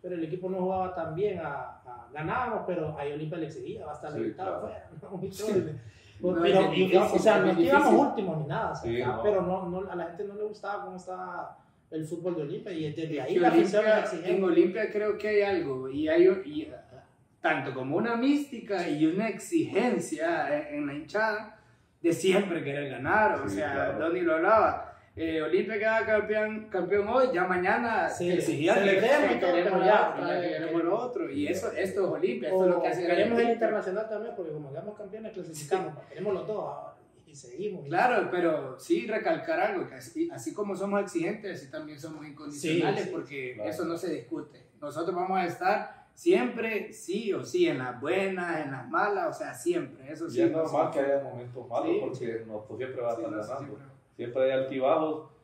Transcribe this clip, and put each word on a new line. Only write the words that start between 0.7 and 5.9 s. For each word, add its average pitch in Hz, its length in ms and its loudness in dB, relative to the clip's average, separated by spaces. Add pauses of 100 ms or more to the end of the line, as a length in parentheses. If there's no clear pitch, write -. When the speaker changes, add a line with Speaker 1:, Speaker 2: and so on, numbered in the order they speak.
Speaker 1:
tan 160 200 -6
bien. 190 240 -2
A, 139 480 -8
a, 120 260 -16
ganábamos, 208 540 -2
pero 156 320 -4
ahí 147 140 -4
Olimpia 156 260 -6
le 156 80 -4
exigía, 151 400 -10
va 151 60 -10
a - 20 -10
estar - 180 -12
Speaker 2:
Sí, - 60 -8
Speaker 1:
limitado 180 420 -4
Speaker 2:
claro. 196 60 -8
Speaker 1:
afuera, - 300 -12
<laughs> - 60 -16
¿no? - 140 -14
Muy 190 160 -8
Speaker 3:
Sí. 208 140 -8
Speaker 1:
chévere. 175 260 0 (480)